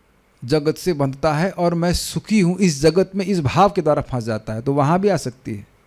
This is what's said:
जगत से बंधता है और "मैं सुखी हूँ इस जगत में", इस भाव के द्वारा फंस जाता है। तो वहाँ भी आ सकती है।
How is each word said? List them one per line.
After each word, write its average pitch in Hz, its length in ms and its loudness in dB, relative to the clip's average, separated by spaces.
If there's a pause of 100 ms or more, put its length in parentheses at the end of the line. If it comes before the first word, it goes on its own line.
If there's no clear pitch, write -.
(440)
जगत 151 320 0
से 180 160 -4
बंधता 143 420 -2
है 175 160 0
और 170 240 0
"मैं 170 200 0
सुखी - 460 0
हूँ 180 180 2
इस 160 240 0
जगत 175 320 4
में", 190 120 -2
इस 190 140 0
भाव 156 300 2
के 175 120 -2
द्वारा 147 200 2
फंस 123 220 -6
जाता 110 280 -6
है। 113 100 -6
तो 139 100 -2
वहाँ 147 280 2
भी 202 80 2
आ 185 80 2
सकती - 380 -8
है। 101 200 -16 (120)